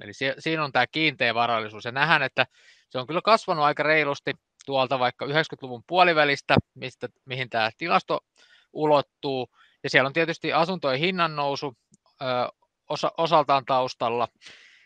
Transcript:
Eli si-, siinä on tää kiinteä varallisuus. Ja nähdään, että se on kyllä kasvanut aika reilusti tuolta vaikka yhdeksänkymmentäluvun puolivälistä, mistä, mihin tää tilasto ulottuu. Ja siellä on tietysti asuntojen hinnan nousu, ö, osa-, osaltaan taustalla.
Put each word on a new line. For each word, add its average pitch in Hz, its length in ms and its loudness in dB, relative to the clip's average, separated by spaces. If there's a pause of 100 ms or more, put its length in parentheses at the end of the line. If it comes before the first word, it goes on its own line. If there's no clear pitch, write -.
Eli 101 120 -16
si-, 135 260 -4
siinä 160 260 -4
on 135 80 -6
tää 123 140 2
kiinteä 139 480 -2
varallisuus. 110 500 -2
Ja 120 80 -8
nähdään, 147 300 2
että 131 240 0 (440)
se 127 80 -6
on 127 80 -4
kyllä 160 180 -4
kasvanut 185 400 2
aika 147 180 2
reilusti 147 500 0 (340)
tuolta 135 320 0
vaikka 123 260 -2
yhdeksänkymmentäluvun 135 600 -4
puolivälistä, 151 720 4 (180)
mistä, 127 340 -12 (160)
mihin 127 260 -8
tää 110 280 0
tilasto 170 420 -2 (520)
ulottuu. 143 760 0 (340)
Ja 135 80 -6
siellä 135 160 4
on 135 60 -2
tietysti 160 400 -2
asuntojen 151 480 0
hinnan 170 360 -2
nousu, 143 400 -4 (460)
ö, - 20 -6 (640)
osa-, 151 300 -4
osaltaan 143 460 4
taustalla. 123 640 -2 (580)